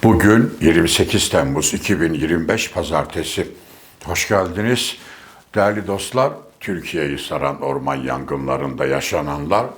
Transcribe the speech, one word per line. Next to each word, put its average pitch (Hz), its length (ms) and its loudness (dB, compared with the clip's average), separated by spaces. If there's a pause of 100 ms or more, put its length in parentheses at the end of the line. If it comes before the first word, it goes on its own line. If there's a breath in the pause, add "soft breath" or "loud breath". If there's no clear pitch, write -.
Bugün 110 580 6
yirmi 82 280 6
sekiz - 400 2
Temmuz - 440 0
iki - 280 0
bin 82 120 2
yirmi 80 340 0
beş 110 240 0
Pazartesi. 80 760 -2 (580 loud breath)
Hoş 85 220 -4
geldiniz. 104 720 0 (580 loud breath)
Değerli 104 320 2
dostlar, 123 460 -2 (260)
Türkiye'yi 80 600 -4
saran 71 420 -4
orman 69 340 -4
yangınlarında 69 880 -4
yaşananlar 73 800 -2 (120)